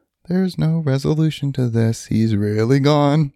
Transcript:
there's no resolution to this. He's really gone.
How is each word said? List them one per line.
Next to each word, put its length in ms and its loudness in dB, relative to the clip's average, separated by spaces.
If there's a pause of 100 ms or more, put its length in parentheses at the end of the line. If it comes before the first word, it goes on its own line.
(280)
there's 280 -2
no 220 0
resolution 760 -2
to 140 -2
this. 380 -2
He's 300 0
really 420 0
gone. 580 2